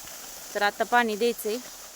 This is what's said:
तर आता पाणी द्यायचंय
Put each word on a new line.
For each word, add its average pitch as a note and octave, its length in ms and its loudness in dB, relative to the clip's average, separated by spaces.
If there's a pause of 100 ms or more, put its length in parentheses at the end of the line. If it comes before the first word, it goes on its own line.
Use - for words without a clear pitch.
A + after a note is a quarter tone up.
(540)
तर G#3 80 2
आता G3+ 220 2
पाणी A3+ 320 4
द्यायचंय A3 400 0 (400)